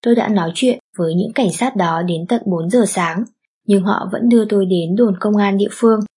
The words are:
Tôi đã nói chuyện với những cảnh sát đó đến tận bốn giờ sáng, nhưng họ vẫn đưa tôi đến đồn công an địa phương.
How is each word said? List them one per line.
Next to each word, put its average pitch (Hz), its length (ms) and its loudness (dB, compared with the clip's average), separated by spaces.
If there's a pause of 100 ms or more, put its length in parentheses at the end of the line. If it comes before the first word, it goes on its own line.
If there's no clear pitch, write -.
Tôi 233 120 4
đã 220 120 -2
nói 185 280 0
chuyện 247 240 0 (180)
với 165 180 -2
những 214 200 -2
cảnh 220 180 0
sát 254 220 -4
đó 165 260 0
đến 170 280 -4
tận 233 160 0
bốn 170 240 -2
giờ 233 180 2
sáng, 170 360 -4 (420)
nhưng 196 180 2
họ 190 280 -2
vẫn - 180 0
đưa 226 160 4
tôi 208 200 2
đến 175 300 0
đồn 214 240 2
công 208 180 0
an 202 200 2
địa 202 140 0
phương. 220 280 2 (180)